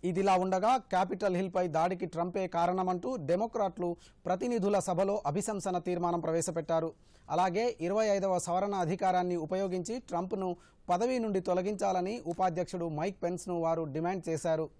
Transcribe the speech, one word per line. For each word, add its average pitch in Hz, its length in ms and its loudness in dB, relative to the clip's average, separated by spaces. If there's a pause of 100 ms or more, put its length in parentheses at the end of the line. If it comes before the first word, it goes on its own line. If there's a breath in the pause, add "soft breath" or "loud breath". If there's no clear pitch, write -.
ఇదిలా 185 320 2
ఉండగా 190 400 2
క్యాపిటల్ 185 600 0
హిల్‌పై 180 320 0
దాడికి 175 380 0
ట్రంపే 175 400 -4
కారణమంటూ 180 680 0
డెమోక్రాట్లు 180 800 -2 (300 loud breath)
ప్రతినిధుల 202 520 2
సభలో 190 480 0
అభిశంసన 185 520 -2
తీర్మానం 175 420 0
ప్రవేశపెట్టారు. 165 720 0 (380 soft breath)
అలాగే 185 500 2
ఇరవై 202 260 2
ఐదవ 196 320 2
సవరణ 190 360 0
అధికారాన్ని 180 640 2
ఉపయోగించి 185 600 -2
ట్రంప్ను 185 580 -4 (320 loud breath)
పదవి 233 300 2
నుండి 208 220 0
తొలగించాలని 190 840 0
ఉపాధ్యక్షుడు 170 640 0
మైక్ 160 340 -4
పెన్స్ను 175 380 -2
వారు 165 220 2
డిమాండ్ 165 460 -4
చేశారు. 160 500 0